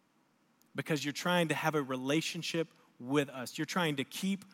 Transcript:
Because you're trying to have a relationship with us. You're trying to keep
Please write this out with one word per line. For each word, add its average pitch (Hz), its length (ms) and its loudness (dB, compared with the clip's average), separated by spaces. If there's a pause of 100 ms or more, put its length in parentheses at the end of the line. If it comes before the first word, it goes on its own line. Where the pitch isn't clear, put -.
(760)
Because 139 300 0
you're 143 80 0
trying 175 360 4
to 147 60 2
have 156 220 2
a 147 60 4
relationship 151 920 0 (260)
with 135 300 2
us. 123 280 -8
You're 156 100 -2
trying 165 300 0
to 131 80 0
keep 190 500 -4